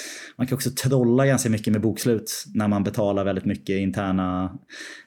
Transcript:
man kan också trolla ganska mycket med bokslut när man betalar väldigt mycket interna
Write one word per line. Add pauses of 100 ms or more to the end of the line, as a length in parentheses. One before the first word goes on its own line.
(360)
man
kan
också
trolla
ganska
mycket
med
bokslut (100)
när
man
betalar
väldigt
mycket
interna (480)